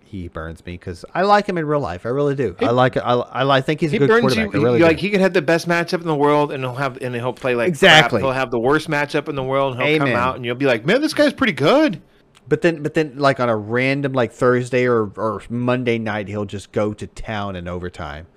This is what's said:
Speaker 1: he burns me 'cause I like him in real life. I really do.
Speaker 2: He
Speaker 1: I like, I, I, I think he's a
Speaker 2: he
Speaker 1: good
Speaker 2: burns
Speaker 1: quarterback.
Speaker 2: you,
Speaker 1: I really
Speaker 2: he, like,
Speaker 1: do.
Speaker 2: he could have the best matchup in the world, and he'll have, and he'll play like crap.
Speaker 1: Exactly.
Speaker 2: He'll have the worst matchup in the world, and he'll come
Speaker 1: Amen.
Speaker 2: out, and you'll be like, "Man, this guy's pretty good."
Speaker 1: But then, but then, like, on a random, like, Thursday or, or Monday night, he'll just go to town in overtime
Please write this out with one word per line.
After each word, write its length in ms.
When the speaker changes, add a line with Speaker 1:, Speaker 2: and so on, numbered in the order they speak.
Speaker 1:
he 260
burns 360
me 120
'cause 260
I 100
like 260
him 80
in 80
real 160
life. 240
I 40
really 260
do. 240
Speaker 2:
He 60
Speaker 1:
I 60
like, 240
I, 60
I, 560
I 40
think 200
he's 100
a 40
Speaker 2:
he 40
Speaker 1:
good 80
Speaker 2:
burns 140
Speaker 1:
quarterback. 320
Speaker 2:
you, 80
Speaker 1:
I 20
really 160
Speaker 2:
he, 60
like, 120
Speaker 1:
do. 40
Speaker 2:
he 80
could 100
have 140
the 80
best 260
matchup 320
in 80
the 80
world, 380
and 100
he'll 120
have, 260
and 140
he'll 180
play 220
like 100
crap. 40
Speaker 1:
Exactly. 520
Speaker 2:
He'll 100
have 200
the 80
worst 300
matchup 380
in 80
the 80
world, 320
and 100
he'll 140
come 100
Speaker 1:
Amen. 100
Speaker 2:
out, 180
and 80
you'll 100
be 100
like, 200
"Man, 160
this 120
guy's 200
pretty 200
good." 480
Speaker 1:
But 140
then, 200
but 120
then, 240
like, 240
on 80
a 80
random, 560
like, 180
Thursday 560
or, 300
or 320
Monday 480
night, 320
he'll 160
just 260
go 220
to 120
town 520
in 100
overtime 580